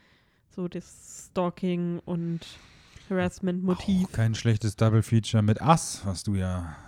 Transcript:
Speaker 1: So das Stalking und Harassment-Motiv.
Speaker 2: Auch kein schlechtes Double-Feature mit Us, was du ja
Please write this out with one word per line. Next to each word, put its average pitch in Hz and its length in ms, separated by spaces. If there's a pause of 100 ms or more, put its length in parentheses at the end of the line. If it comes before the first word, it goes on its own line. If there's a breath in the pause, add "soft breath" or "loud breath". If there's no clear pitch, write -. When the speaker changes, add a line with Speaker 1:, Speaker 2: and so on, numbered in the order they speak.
(500 soft breath)
Speaker 1:
So 180 180
das - 600
Stalking 175 720
und 170 460 (640 loud breath)
Harassment-Motiv. 185 960
Speaker 2:
Auch - 60
kein 113 220
schlechtes 110 420
Double-Feature 113 640
mit 107 200
Us, - 420
was 95 180
du 101 120
ja 90 420 (120)